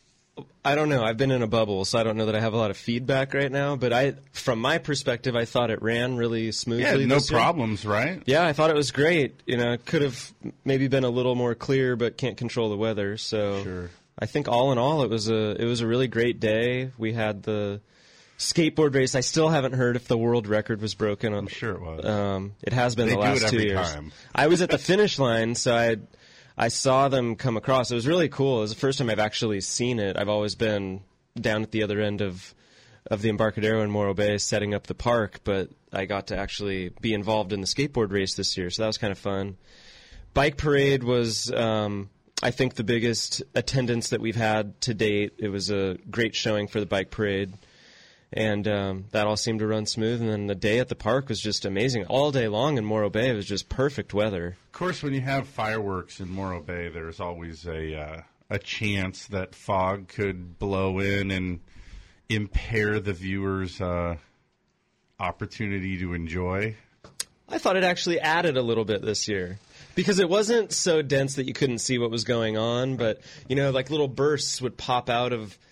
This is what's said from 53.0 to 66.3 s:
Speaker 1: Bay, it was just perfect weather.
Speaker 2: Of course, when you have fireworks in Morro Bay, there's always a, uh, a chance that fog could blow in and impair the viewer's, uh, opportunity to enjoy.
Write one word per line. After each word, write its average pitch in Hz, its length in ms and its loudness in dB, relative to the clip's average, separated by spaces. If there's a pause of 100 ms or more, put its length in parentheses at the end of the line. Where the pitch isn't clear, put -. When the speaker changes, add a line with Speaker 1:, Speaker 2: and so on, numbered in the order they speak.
Speaker 1:
Bay, 110 200 2
it 120 60 0
was 101 100 -4
just 98 240 -6
perfect 131 440 -2
weather. 95 520 -2
Speaker 2:
Of - 80 -20
course, 175 280 -4
when 143 120 -4
you 135 80 -2
have 135 260 -2
fireworks 107 720 -4
in 92 100 -8
Morro 95 320 -6
Bay, 87 280 -6
there's 82 320 -10
always 85 440 -8
a, 80 320 -6
uh, 76 240 -10 (280)
a 101 100 -4
chance 98 680 -4
that 92 280 -6
fog 95 540 -2
could 90 500 -6
blow 95 400 0
in 98 320 0
and 92 300 -2 (640)
impair 107 720 0
the 98 140 -2
viewer's, 95 640 -4
uh, 87 380 -2 (1000)
opportunity 98 800 -4
to 87 140 -4
enjoy. 90 640 -2 (720)